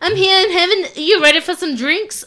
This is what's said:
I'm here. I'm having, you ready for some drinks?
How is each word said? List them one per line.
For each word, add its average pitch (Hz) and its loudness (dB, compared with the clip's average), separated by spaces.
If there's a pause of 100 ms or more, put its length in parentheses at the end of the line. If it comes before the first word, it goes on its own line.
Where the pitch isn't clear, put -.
I'm 359 -2
here. 381 4
I'm 415 0
having, 359 0 (180)
you 339 2
ready 302 4
for 349 -6
some 320 -6
drinks? 320 -6